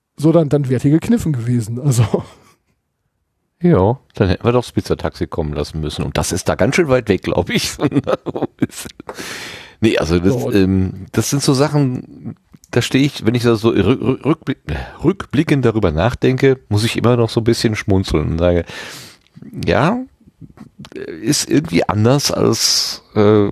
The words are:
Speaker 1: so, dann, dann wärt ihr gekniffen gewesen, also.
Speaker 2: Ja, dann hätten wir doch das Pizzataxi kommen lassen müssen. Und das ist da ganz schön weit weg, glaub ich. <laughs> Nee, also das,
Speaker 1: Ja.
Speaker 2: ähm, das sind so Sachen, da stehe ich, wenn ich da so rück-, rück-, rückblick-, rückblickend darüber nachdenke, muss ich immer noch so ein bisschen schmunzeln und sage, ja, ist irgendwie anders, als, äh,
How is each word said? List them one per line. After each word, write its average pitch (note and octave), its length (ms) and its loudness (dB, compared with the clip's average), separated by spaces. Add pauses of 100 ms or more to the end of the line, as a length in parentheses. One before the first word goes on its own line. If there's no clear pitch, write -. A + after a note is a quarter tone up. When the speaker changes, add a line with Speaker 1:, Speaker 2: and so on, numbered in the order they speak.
(160)
Speaker 1:
so, D3+ 140 2
dann, D#3+ 180 4
dann D3 200 0
wärt B2 160 0
ihr C#3+ 80 4
gekniffen E3+ 400 2
gewesen, A#2 480 -2
also. B2+ 240 2 (1600)
Speaker 2:
Ja, B2 380 4 (160)
dann G2+ 140 2
hätten - 160 -2
wir A#2 80 2
doch B2 100 2
das - 80 -8
Pizzataxi E2 560 -4
kommen D2+ 280 -4
lassen D2+ 260 -6
müssen. D2+ 240 -6
Und C#2+ 120 -6
das - 140 -2
ist F2+ 180 -6
da E2 60 2
ganz - 220 0
schön E3+ 100 4
weit B2+ 220 0
weg, F3+ 160 2
glaub - 260 -2
ich. - 220 -2 (100)
<laughs> - 2000 -6
Nee, G#2+ 180 2
also D#2+ 220 0
das, B2 240 0
Speaker 1:
Ja. - 80 -4
Speaker 2:
ähm, F#2+ 580 0
das - 200 -2
sind C#3+ 120 -2
so D3+ 100 2
Sachen, C#3 840 -2 (340)
da A#2+ 100 0
stehe C3 240 2
ich, - 220 -2
wenn A2+ 80 2
ich A#2 80 -2
da A#2 140 4
so G#2+ 140 2
rück-, G#2 300 2
rück-, - 240 -2
rückblick-, - 340 -4 (440)
rückblickend C#3+ 600 0
darüber G#2 260 2
nachdenke, B2+ 800 2
muss G#2 160 2
ich - 120 0
immer A#2 200 4
noch A#2 120 2
so - 120 -2
ein A2 40 -2
bisschen A#2 300 2
schmunzeln F2+ 580 0
und D#2+ 60 -2
sage, F2 260 2 (1040)
ja, C#3+ 320 0 (960)
ist - 560 -4
irgendwie D3 380 0
anders, A2+ 420 2
als, - 720 0 (140)
äh, G#2 360 6